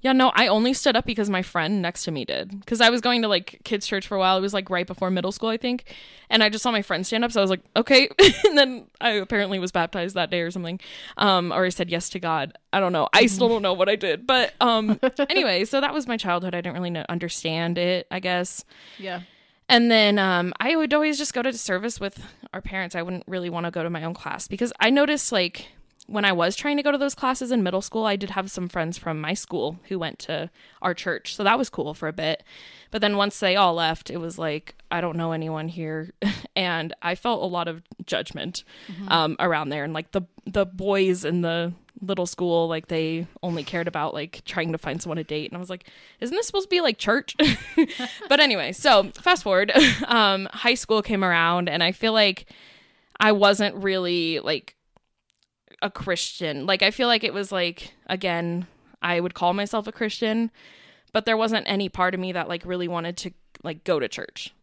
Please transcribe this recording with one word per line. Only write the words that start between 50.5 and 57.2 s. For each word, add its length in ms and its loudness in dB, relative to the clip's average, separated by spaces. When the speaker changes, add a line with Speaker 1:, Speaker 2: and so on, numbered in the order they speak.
Speaker 1:
high 220 2
school 260 0
came 240 -2
around, 460 2
and 120 0
I 100 2
feel 200 -2
like 380 2
I 120 6
wasn't 440 6
really, 640 0
like, 340 -4
a 100 -4
Christian. 760 -4
Like, 160 2
I 80 4
feel 180 0
like 160 2